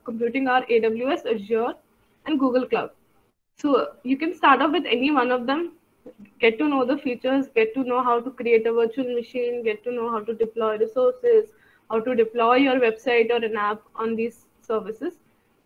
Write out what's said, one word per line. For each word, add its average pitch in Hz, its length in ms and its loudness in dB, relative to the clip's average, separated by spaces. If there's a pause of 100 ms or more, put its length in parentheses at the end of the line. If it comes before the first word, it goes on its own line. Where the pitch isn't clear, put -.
computing 233 440 -2
are 254 200 2
A 240 120 4
W 226 300 -2
S, 339 140 -4
Azure, 226 500 -2 (520)
and 302 120 -2
Google 254 280 2
Cloud. 185 240 -4 (680)
So 254 360 0 (100)
you 269 160 -2
can 320 160 -4
start 269 260 4
off 294 120 2
with 302 140 0
any 247 240 0
one 254 200 2
of 247 160 -2
them, 320 260 -4 (680)
get 226 180 2
to 302 100 0
know 277 160 2
the 262 120 0
features, 262 580 -2
get 220 200 0
to 262 100 -2
know 247 180 -2
how 240 160 2
to 240 120 -6
create 226 360 2
a 226 60 0
virtual 233 420 -2
machine, 240 480 -6
get 214 220 -4
to 247 80 -6
know 233 180 -4
how 226 100 -4
to 220 140 -8
deploy 220 440 -2
resources, 240 720 2 (400)
how 220 100 0
to 247 160 -4
deploy 226 400 2
your 269 240 4
website 233 500 2
or 233 140 0
an 220 120 -4
app 208 240 -2 (140)
on 226 220 -4
these 226 300 -6 (160)
services. 220 520 -6 (520)